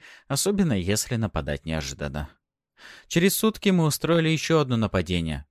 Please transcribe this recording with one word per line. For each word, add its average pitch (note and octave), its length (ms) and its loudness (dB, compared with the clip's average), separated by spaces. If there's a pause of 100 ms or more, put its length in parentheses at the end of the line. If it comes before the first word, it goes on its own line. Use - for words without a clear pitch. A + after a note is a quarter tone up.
(280)
особенно F#3+ 440 0
если G2+ 440 0
нападать D2+ 500 -4
неожиданно. D2 640 -6 (800)
Через F3+ 300 2
сутки G#3+ 320 0
мы F3+ 160 4
устроили D#3+ 440 2
ещё D#3+ 300 2
одно C3 180 0
нападение, F2 760 -2